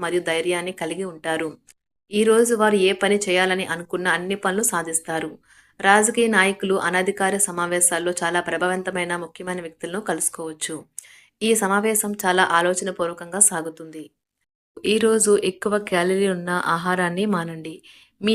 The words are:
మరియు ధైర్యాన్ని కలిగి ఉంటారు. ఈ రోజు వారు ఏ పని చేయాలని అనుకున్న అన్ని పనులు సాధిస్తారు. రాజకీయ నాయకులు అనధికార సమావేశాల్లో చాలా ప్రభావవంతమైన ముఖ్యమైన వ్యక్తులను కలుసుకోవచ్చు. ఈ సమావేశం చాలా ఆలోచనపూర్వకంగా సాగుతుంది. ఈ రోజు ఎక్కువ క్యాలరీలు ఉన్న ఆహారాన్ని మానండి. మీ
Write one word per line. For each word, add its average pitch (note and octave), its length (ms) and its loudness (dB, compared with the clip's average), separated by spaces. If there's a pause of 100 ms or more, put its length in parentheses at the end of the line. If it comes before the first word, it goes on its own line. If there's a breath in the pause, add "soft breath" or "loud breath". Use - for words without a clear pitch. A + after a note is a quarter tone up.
మరియు F3 220 0
ధైర్యాన్ని F3 500 -2
కలిగి E3+ 320 -6
ఉంటారు. D#3+ 440 -4 (640)
ఈ G#3 140 2
రోజు A#3 300 6
వారు G#3 240 4
ఏ F#3+ 140 4
పని G3 240 2
చేయాలని F#3 500 0
అనుకున్న F3 420 -4
అన్ని F3+ 280 -2
పనులు G3 280 -2
సాధిస్తారు. E3 640 -2 (500 soft breath)
రాజకీయ G#3+ 460 4
నాయకులు G3 540 2
అనధికార F#3+ 560 0
సమావేశాల్లో F3 760 0
చాలా F3 280 0
ప్రభావవంతమైన F3+ 760 -2
ముఖ్యమైన F3+ 440 -8
వ్యక్తులను E3+ 400 -8
కలుసుకోవచ్చు. D#3+ 760 -6 (640 loud breath)
ఈ A3+ 120 2
సమావేశం G#3 580 2
చాలా F#3 380 2
ఆలోచనపూర్వకంగా F3 920 -2
సాగుతుంది. D#3+ 640 -2 (720)
ఈ G#3 220 0
రోజు A3 340 4 (120)
ఎక్కువ G3 340 -2
క్యాలరీలు F#3+ 540 2
ఉన్న F3 180 -4 (160)
ఆహారాన్ని F3+ 600 0
మానండి. E3 480 -4 (460 soft breath)
మీ G#3+ 140 2